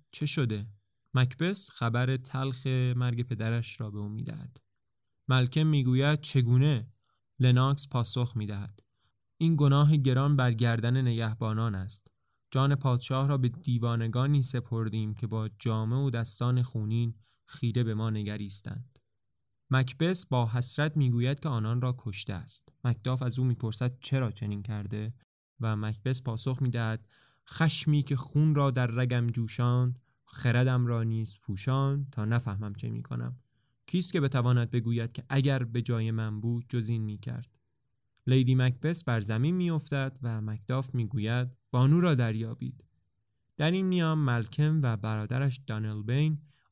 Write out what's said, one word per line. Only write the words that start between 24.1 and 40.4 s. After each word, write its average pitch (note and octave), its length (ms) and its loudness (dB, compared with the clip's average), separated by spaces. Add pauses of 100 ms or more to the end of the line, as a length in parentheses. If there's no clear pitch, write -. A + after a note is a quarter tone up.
چنین G#2 300 -6
کرده G#2+ 520 -6 (460)
و A2 160 -2
مکبث G#2+ 460 -4
پاسخ B2+ 400 -4
می‌دهد: A#2 460 -2 (420)
«خشمی D3+ 540 0
که C#3+ 120 -2
خون D3+ 400 2
را C#3 160 2
در B2 160 0
رگم A#2+ 400 0
جوشاند، B2 720 0 (260)
خردم B2 640 2
را A#2 160 0
نیز A2+ 380 -4
پوشاند C3+ 720 -2
تا G#2+ 140 -4
نفهمم G#2+ 500 -2
چه A2+ 140 -8
می‌کنم. A#2+ 500 -8 (460)
کیست - 280 -4
که F3 80 0
بتواند B2 500 2
بگوید A#2 400 -2
که - 180 -14
اگر C3+ 340 0
به A#2+ 180 -4
جای A2+ 300 -2
من A2 300 -4
بود A#2+ 280 -2
جز A2+ 200 -2
این A2+ 120 -2
می‌کرد؟» A#2 560 -10 (680)
لیدی B2+ 280 4
مکبث B2+ 480 0
بر A#2 160 0
زمین A2+ 360 0
می‌افتد D3+ 680 -2
و A2+ 180 -4